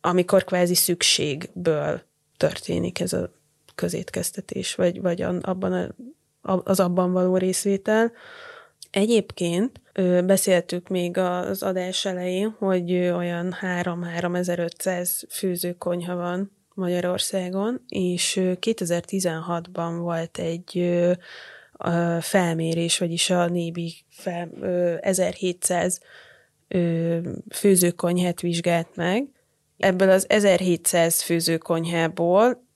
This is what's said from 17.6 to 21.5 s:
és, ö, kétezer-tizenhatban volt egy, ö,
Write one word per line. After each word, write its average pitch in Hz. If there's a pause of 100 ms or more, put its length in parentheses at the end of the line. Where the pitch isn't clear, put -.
és, 180
ö, 185
kétezer-tizenhatban 170
volt 170
egy, 175
ö, 175 (720)